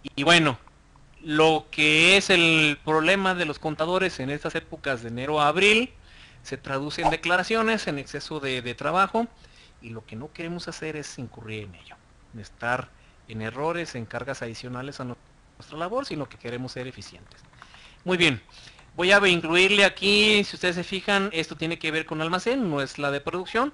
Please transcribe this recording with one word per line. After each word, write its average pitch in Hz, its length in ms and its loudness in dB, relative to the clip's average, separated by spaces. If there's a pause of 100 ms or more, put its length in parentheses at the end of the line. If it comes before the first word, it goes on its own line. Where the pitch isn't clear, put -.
Y, - 140 -12
y 139 60 -2
bueno, 156 360 6 (640)
lo 156 480 4
que 156 460 4
es 190 120 2
el 160 560 4
problema 185 480 2
de 175 120 -2
los 147 120 -6
contadores 165 600 -2
en 131 100 -6
estas 147 240 -6
épocas 143 480 -6
de 117 80 -10
enero 139 320 -2
a 147 60 4
abril, 208 440 4 (520)
se 131 140 -10
traduce 143 440 -6
en 165 80 0
declaraciones, 202 800 0
en 147 100 -4
exceso 143 420 -10
de, 131 220 -4
de 120 140 -8
trabajo, 190 520 0 (540)
y 117 80 -18
lo 113 160 -12
que 113 100 -16
no 135 160 -12
queremos 170 360 -8
hacer 156 280 -10
es 147 220 -12
incurrir 107 460 -12
en 92 120 -16
ello, - 200 -20 (400)
en 113 40 -14
estar 120 500 -6 (380)
en 110 140 -10
errores, 151 540 -4
en 117 100 -8
cargas 123 380 -8
adicionales 123 560 -10
a 135 60 -8
nuestra - 720 -16
labor, 220 280 -4
sino 147 240 -8
que - 80 -20
queremos 127 340 -8
ser 127 160 -10
eficientes. - 540 -18 (600)
Muy 180 140 0
bien, 151 240 4 (540)
voy 180 160 2
a 202 160 8
incluirle 180 580 6
aquí, 208 580 4
si - 120 -6
ustedes 175 200 0
se 175 80 -4
fijan, 196 480 0
esto 160 240 -4
tiene 165 220 -4
que 160 140 -4
ver 156 160 -2
con 156 140 -4
almacén, 185 480 0
no 143 120 0
es - 160 -6
la 143 140 -2
de 139 100 -4
producción. 190 520 -4